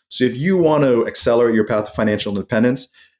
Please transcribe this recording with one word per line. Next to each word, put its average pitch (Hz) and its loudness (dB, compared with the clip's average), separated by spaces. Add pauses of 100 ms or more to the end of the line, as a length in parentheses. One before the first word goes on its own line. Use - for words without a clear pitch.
So - -2
if 120 0
you 180 0
want 156 2
to 120 2
accelerate 117 0
your 107 2
path 107 -2
to - -16
financial 104 -2
independence, 117 -2 (320)